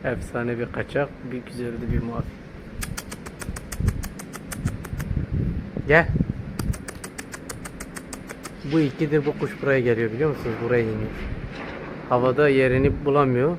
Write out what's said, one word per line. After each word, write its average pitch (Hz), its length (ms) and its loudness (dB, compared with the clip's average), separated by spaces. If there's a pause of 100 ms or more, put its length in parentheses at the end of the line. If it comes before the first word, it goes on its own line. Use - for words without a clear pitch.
Efsane 120 560 -2
bir 113 120 -4
kaçak, 139 380 -2 (220)
bir 127 60 -6 (140)
güzeldi 120 420 -6
bir 117 100 2
mavi. 117 200 -4 (3750)
Gel. 156 200 6 (2750)
Bu 160 60 6
ikidir 147 460 4
bu 147 140 0
kuş 147 120 0 (100)
buraya 139 180 6
geliyor 117 320 4
biliyor 139 180 2
musunuz? 120 260 -2 (100)
Buraya 120 180 6
iniyor. 110 260 0 (1000)
Havada 127 400 6
yerini 135 560 6
bulamıyor. 139 520 6